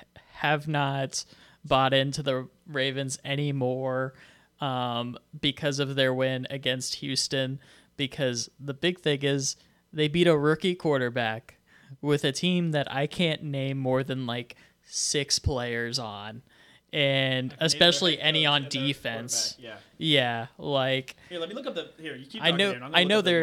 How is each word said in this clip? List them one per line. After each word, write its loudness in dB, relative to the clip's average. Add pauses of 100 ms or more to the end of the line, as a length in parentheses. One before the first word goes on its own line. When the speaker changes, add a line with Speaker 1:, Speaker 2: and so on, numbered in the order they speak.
(360)
Speaker 1:
have 0
not -2 (400)
bought 4
into 2
the -2 (180)
Ravens -4
anymore, -2 (480)
um, -2 (240)
because 0
of -2
their 4
win 0
against -4
Houston, -2 (380)
because -2
the -8
big 0
thing 0
is 0 (340)
they 2
beat 4
a 8
rookie 2
quarterback -2 (440)
with 2
a 2
team 2
that -2
I -2
can't -2
name -4
more 2
than, -6
like, -6 (300)
six -2
players -2
on, -10 (500)
and 0
Speaker 2:
I -16
can -12
name 0
Speaker 1:
especially 4
Speaker 2:
the -6
head 2
Speaker 1:
any 2
Speaker 2:
coach 4
Speaker 1:
on 2
Speaker 2:
and -10
their -2
Speaker 1:
defense. -4
Speaker 2:
quarterback, -16 (200)
yeah. 0
Speaker 1:
Yeah, - (100)
like -2 (140)
Speaker 2:
Here, -10
let -6
me -12
look -10
up -8
the, -10 (100)
here. -10
You -16
keep -14
Speaker 1:
I 0
Speaker 2:
talking 4
Speaker 1:
know, 4
Speaker 2:
here, -2
and -12
I'm -12
gonna 6
Speaker 1:
I 6
know 6
Speaker 2:
look 6
up 2
the, 4
what 6
the 6